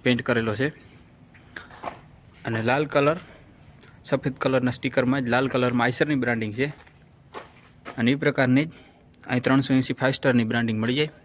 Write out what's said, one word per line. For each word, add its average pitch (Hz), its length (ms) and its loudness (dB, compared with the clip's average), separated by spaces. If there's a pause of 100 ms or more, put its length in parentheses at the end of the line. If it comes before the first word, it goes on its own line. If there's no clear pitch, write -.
પેઇન્ટ 123 200 2
કરેલો 113 340 0
છે 131 120 -2 (1800)
અને 113 180 -4
લાલ 135 240 0
કલર, 147 320 2 (840)
સફેદ 135 320 -4
કલરના 127 420 0
સ્ટીકરમાં 131 460 0
જ 117 60 -4
લાલ 127 180 2
કલરમાં 123 400 0
આઈસરની 143 360 0
બ્રાન્ડિંગ 113 300 -2
છે 131 140 -2 (1160)
અને 117 260 -2
એ 143 120 0
પ્રકારની 135 420 4
જ 165 60 -12 (560)
અહીં 127 160 -2
ત્રણસો 135 300 2
એંસી 131 260 0
ફાઇવ 131 140 2
સ્ટારની 120 380 2
બ્રાન્ડિંગ 113 280 -2
મળી 123 200 0
જાય 151 120 -2 (140)